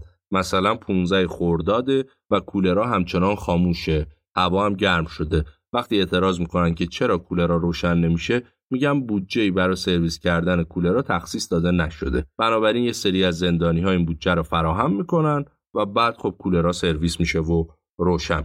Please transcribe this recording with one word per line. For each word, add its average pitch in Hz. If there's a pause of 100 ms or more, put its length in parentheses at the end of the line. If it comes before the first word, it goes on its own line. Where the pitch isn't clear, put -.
(320)
مثلاً 95
پونزده 92
خرداده 101 (260)
و 98
کولرها 95
همچنان 98
خاموشه، 85 (280)
هوا 92
هم 101
گرم 92
شده. 78 (280)
وقتی 117
اعتراض 92
می‌کنن 85
که 90
چرا 101
کولرها 85
روشن 85
نمیشه، 85 (280)
می‌گن 143
بودجه‌ای 104
برای 92
سرویس 87
کردن 87
کولرها 90
تخصیص -
داده 87
نشده. 80 (120)
بنابراین 113
یه 120
سری 95
از 87
زندانی‌ها 85
این 87
بودجه 82
رو 82
فراهم 90
می‌کنن 156 (280)
و 104
بعد 113
خب 98
کولرها 87
سرویس 82
می‌شه 82
و 82 (340)
روشن 87